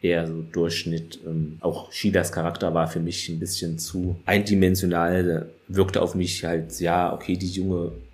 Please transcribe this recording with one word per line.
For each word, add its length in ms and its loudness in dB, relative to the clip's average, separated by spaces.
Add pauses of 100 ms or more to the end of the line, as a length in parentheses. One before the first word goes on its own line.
eher 240 2
so 160 -6 (100)
Durchschnitt. 720 -2
Ähm, 380 -4
auch 300 -4
Sheilas 400 2
Charakter 420 -2
war 140 2
für 120 -4
mich 300 -4
ein 80 -6
bisschen 400 -4
zu 380 -4 (100)
eindimensional, 1200 2 (180)
wirkte 340 2
auf 140 0
mich 280 -2
halt, 360 -2
ja, 340 2
okay, 240 -2
die 140 -2
junge 400 -2 (220)